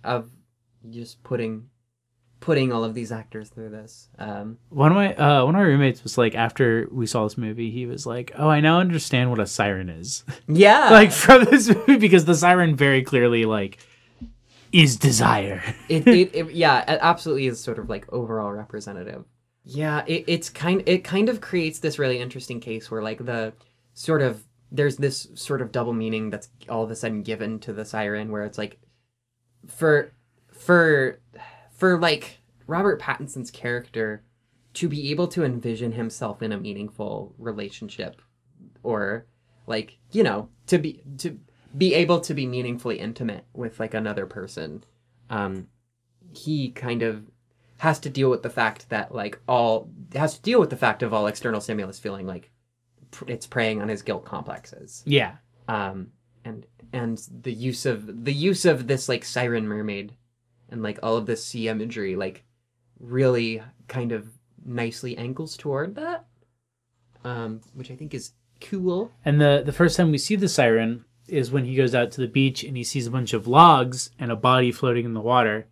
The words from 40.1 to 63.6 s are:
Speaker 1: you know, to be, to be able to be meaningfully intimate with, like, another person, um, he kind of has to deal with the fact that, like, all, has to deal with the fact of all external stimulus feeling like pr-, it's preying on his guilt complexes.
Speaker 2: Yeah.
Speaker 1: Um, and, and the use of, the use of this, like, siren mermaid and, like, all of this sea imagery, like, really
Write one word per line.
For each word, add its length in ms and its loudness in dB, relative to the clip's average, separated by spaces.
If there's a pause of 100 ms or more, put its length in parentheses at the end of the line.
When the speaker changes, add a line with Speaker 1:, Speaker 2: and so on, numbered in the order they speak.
Speaker 1:
you 100 2
know, 260 -2 (200)
to 100 4
be, 240 -6 (160)
to 200 -12 (380)
be 180 2
able 260 2
to 140 -8
be 120 -4
meaningfully 520 -6
intimate 540 -8
with, 280 -12
like, 140 -8
another 320 -6
person, 580 -14 (440)
um, 380 -8 (640)
he 380 -6
kind 320 -6
of 200 -6 (560)
has 220 0
to 100 -10
deal 200 0
with 120 -2
the 80 -8
fact 400 -4
that, 240 -6
like, 240 -8 (100)
all, 420 0 (240)
has 200 -2
to 80 -20
deal 180 2
with 100 2
the 60 -8
fact 260 -2
of 120 -4
all 120 0
external 340 -4
stimulus 380 -10
feeling 280 -10
like 240 -14 (600)
pr-, 160 -20
it's 200 -12
preying 340 -2
on 80 -8
his 140 -8
guilt 220 -8
complexes. 840 -16
Speaker 2:
Yeah. 300 0 (300)
Speaker 1:
Um, 420 -6 (360)
and, 220 -16 (260)
and 280 -8 (220)
the 100 -10
use 340 -6
of, 380 -8
the 100 -4
use 300 -2
of 220 2
this, 220 -4
like, 160 -4
siren 420 -4
mermaid 480 -8 (540)
and, 140 -12
like, 200 -8
all 140 0
of 100 -4
this 180 -6
sea 240 -8
imagery, 480 -6
like, 280 -10 (560)
really 640 -2 (260)